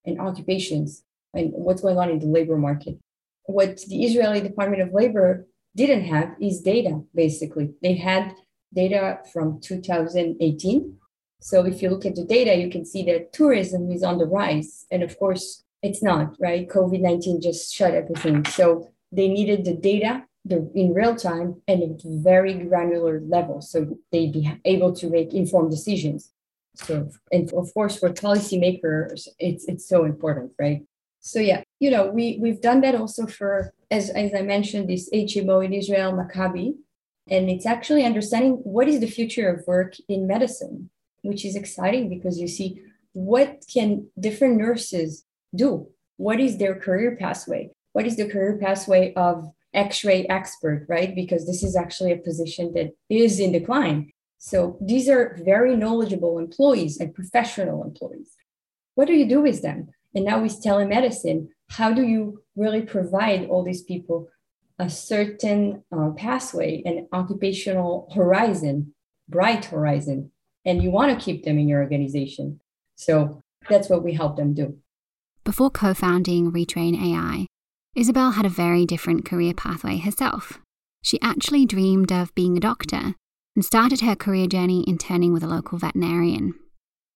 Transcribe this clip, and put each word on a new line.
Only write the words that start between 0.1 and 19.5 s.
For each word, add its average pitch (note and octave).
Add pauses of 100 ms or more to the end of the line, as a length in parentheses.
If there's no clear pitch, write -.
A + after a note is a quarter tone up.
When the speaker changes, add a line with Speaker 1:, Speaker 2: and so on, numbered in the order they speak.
Speaker 1:
occupations F#3 (320)
and D#3+
what's F#3
going F#3
on F3+
in D#3+
the D#3
labor D#3+
market. D3 (460)
What G3
the G3
Israeli A3+
Department G3
of F3+
Labor G3 (260)
didn't A#3+
have D#3+
is G3
data, F#3+ (120)
basically. D#3
They F3+
had F#3 (380)
data F#3+ (120)
from D#3
two F#3
thousand E3+
eighteen. F#3 (420)
So F#3
if F#3
you F#3
look F#3+
at F3+
the F3
data, A3
you F3
can F3
see G3
that E3+
tourism F#3
is F3
on F3
the E3
rise. D#3+
And F3+
of E3+
course, - (180)
it's G3+
not, D#3
right? F3
covid F#3
nineteen F3
just E3+
shut F3+
everything. D#3
So E3+ (200)
they F#3+
needed G3+